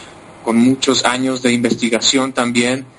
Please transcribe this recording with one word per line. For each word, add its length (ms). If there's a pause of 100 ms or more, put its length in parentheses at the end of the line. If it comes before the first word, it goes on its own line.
(440)
con 120
muchos 480
años 380
de 100
investigación 800
también 520 (140)